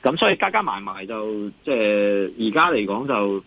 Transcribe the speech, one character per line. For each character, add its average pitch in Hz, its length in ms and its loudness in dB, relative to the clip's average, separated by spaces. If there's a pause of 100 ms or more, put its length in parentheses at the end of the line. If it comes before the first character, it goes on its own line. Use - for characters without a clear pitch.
咁 156 140 2
所 214 140 4
以 180 60 2
加 196 140 0
加 214 120 0
埋 101 200 -4
埋 98 240 -10
就， 107 440 -6 (120)
即 156 80 -6
係 104 680 2
而 113 160 0
家 170 160 4
嚟 107 160 0
講 110 200 -4
就 101 400 0